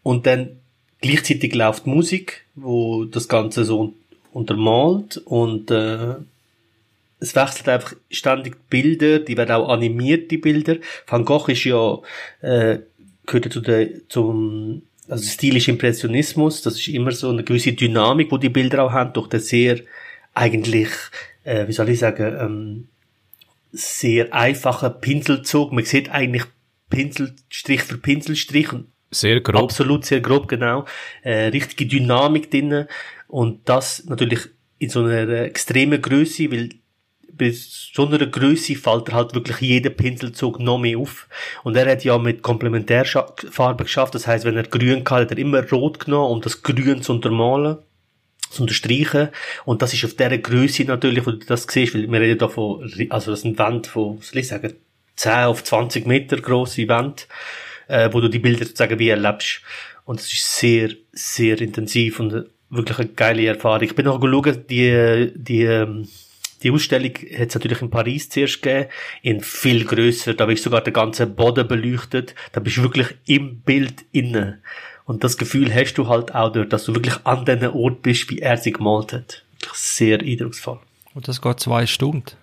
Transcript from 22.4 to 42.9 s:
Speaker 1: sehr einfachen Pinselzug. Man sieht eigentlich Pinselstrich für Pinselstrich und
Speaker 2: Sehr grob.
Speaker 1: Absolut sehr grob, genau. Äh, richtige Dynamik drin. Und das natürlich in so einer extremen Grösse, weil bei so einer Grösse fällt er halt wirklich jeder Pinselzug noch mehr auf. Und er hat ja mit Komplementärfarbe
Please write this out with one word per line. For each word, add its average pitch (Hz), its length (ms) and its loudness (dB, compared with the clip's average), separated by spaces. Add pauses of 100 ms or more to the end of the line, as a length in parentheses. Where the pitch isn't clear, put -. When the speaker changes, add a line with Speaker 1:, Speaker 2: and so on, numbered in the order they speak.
Speaker 1:
sehr - 600 -2
einfachen 123 680 0
Pinselzug. 143 720 0
Man 117 120 0
sieht 139 240 0
eigentlich 123 340 -2 (460)
Pinselstrich 139 920 -2
für - 160 -8
Pinselstrich 147 720 -2
und 123 160 -12 (240)
Speaker 2:
Sehr 113 300 2
grob. 120 220 4
Speaker 1:
Absolut 139 420 0
sehr 131 160 2
grob, 131 260 2
genau. 123 380 -2 (380)
Äh, 110 240 0
richtige 139 380 -2
Dynamik 135 680 2
drin. 147 340 0 (420)
Und 117 400 -2
das - 380 0
natürlich 123 360 -2 (380)
in 117 100 -4
so 120 140 0
einer 117 400 0
extremen 143 580 0
Grösse, 147 500 0
weil 117 180 -4 (600)
bei 120 220 0
so - 540 -4
einer 147 180 2
Grösse 143 500 2
fällt 113 340 0
er 113 60 -4
halt 120 180 0
wirklich 117 260 -4
jeder 127 320 2
Pinselzug 123 680 -4
noch 123 180 0
mehr 117 200 -2
auf. - 300 -10 (360)
Und 117 140 -4
er 127 120 4
hat 131 140 2
ja 123 140 4
mit 117 240 0
Komplementärfarbe 120 1400 0